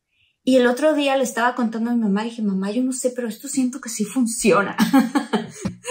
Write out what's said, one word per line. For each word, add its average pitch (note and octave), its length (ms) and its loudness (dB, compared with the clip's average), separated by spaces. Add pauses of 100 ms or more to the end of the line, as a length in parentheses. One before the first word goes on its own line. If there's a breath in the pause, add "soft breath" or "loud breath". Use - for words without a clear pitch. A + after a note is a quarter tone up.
(440)
Y C4 140 6
el B3 100 6
otro C#4 280 2
día C#4 220 0
le C4+ 60 0
estaba A#3 320 0
contando A3+ 360 -2
a - 20 0
mi A#3+ 80 0
mamá, G#3 220 0
dije, A#3 180 -8
"Mamá, G3 300 -2
yo B3 120 0
no C4 100 0
sé, B3+ 220 -2
pero A#3+ 140 -6
esto A3 180 -10
siento C4 320 -2
que A#3+ 100 -12
sí G#3+ 140 -4
funciona". G3+ 760 0
<laughs> - 800 0 (360)